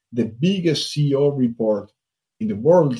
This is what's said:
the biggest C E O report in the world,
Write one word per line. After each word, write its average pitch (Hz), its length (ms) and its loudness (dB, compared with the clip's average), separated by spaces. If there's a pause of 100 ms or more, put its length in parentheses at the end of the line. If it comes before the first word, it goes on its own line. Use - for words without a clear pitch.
(120)
the 117 140 -2
biggest 160 680 -2
C 147 160 0
E 139 60 0
O 143 160 2
report 117 600 -2 (480)
in 110 100 -4
the 104 60 -4
world, 143 460 4